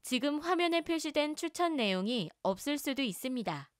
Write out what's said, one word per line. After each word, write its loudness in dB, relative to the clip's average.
지금 0
화면에 2
표시된 0
추천 0
내용이 0
없을 0
수도 -2
있습니다. -4